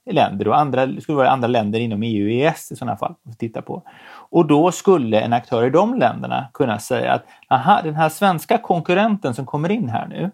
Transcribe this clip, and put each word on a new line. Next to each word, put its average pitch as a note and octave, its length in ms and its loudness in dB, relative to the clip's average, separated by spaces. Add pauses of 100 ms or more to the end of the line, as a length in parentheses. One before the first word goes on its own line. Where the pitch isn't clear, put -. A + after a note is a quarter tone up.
(100)
länder. C3 380 0
Och E3 100 4
andra, C3+ 420 0
skulle D#3 160 -4
vara C3 140 4
andra B2+ 180 0
länder A2+ 320 0
inom A2 220 -4
E A#2 100 -4
U G2+ 120 -2
och G#2 60 -2
E A#2+ 120 0
E D3 40 2
S - 260 -4
i B2 40 -12
sådana A2+ 200 -6
fall - 180 -8 (160)
att A2+ 80 -20
titta A#2 240 -8
på. - 200 -12 (500)
Och E3+ 140 4
då D3+ 260 4
skulle B2+ 480 2
en A#2 120 0
aktör A#2+ 340 0
i C3 40 0
de G3+ 240 2
länderna B2 600 -2
kunna A#2 240 -2
säga B2 340 -2
att, B2 120 0 (240)
"Aha, C3+ 360 2
den D#3 100 -4
här D#3+ 140 2
svenska F3+ 500 0
konkurrenten F#3 760 0
som C3 120 -8
kommer D#3 240 -4
in G#3 180 -2
här - 200 -6
nu, E3 260 -6